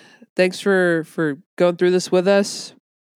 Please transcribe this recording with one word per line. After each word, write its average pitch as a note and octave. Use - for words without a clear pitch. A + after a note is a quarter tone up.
Thanks F#3
for, F3+
for D#3
going F3
through F3+
this F3+
with F#3
us. G3+